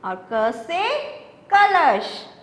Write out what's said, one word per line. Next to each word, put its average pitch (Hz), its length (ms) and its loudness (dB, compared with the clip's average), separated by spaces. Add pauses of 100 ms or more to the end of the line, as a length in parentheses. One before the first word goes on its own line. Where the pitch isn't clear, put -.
और 185 280 -10
क 226 240 0
से 370 320 -6 (600)
कलश। 359 680 4 (240)